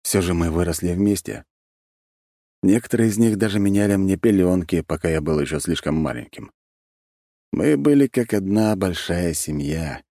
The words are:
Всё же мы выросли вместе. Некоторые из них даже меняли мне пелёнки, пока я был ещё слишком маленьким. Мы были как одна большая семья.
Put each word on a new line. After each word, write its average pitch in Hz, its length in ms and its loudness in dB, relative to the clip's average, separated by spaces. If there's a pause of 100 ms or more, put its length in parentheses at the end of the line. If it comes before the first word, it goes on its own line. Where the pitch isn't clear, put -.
Всё 98 200 0
же 87 120 0
мы 85 160 0
выросли 85 440 -2
вместе. 101 520 -2 (1160)
Некоторые 113 460 2
из 104 80 -2
них 113 200 2
даже 104 220 0
меняли 101 360 2
мне 95 220 2
пелёнки, 90 640 2
пока 82 280 -4
я 78 120 0
был 76 180 0
ещё 71 200 -4
слишком 78 360 -2
маленьким. - 560 -6 (1000)
Мы 143 260 2
были 143 300 4
как 117 260 -2
одна 104 420 2
большая 87 580 -2
семья. 76 760 -6